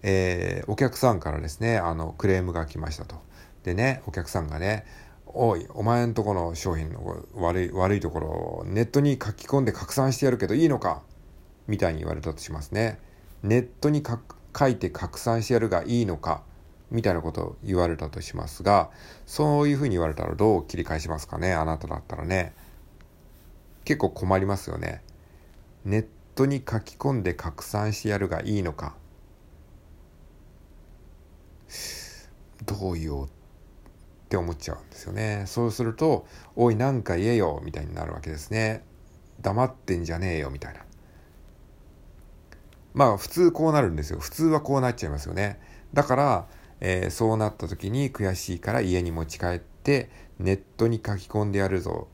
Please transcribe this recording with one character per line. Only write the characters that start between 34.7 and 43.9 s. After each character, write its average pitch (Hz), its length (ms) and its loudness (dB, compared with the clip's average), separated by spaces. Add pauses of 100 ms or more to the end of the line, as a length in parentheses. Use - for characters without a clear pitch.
ゃ 80 40 -6
う - 20 -18
ん - 120 -20
で - 80 -20
す - 60 -18
よ 92 100 -8
ね。 104 340 -2
そ 120 200 0
う 107 40 0
す 120 120 -4
る 113 120 -2
と、 156 320 2 (280)
「お 120 160 6
い、 107 40 4
な 131 160 2
ん 123 100 0
か 87 140 -2
言 107 180 2
え - 40 4
よ」 78 280 2
み 80 60 -6
た 76 100 -6
い 78 40 -6
に 80 100 -8
な 80 100 -4
る 80 80 -8
わ 80 60 -10
け 80 100 -10
で 78 80 -8
す - 140 -12
ね。 110 320 -2 (580)
「黙 107 220 2
っ 131 100 0
て - 220 -4
ん 85 80 -4
じ 82 100 -4
ゃ 85 60 -2
ね 90 160 0
え - 40 0
よ」 69 120 -4
み 69 80 -8
た - 100 -12
い - 40 -16
な。 - 120 -18 (2000)
ま 135 140 6
あ、 104 100 4
普 - 120 -8
通 170 220 6
こ 160 180 2
う - 20 4
な 147 100 6
る 101 100 2